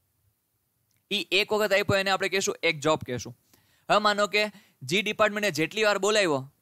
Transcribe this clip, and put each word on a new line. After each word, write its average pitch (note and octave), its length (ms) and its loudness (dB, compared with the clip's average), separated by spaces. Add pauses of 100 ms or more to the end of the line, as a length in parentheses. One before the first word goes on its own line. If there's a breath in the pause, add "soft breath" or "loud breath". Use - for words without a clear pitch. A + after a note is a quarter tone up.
(1120)
ઈ G3+ 220 -4
એક G3+ 200 0
વખત G#3 200 2
આપ્યો G3+ 240 2
એને G3 140 0
આપણે F#3+ 180 0
કહેશું F#3+ 340 -2
એક E3 180 0
જોબ D#3 260 0
કહેશું. A#2+ 320 -10 (500 soft breath)
હવે G3 120 4
માનો G#3 280 2
કે G#3 160 0 (380 loud breath)
જે E3 200 0
ડિપાર્ટમેન્ટને G#3 500 0
જેટલી E3 360 0
વાર G3+ 100 2
બોલાવ્યો, G3 400 2 (240)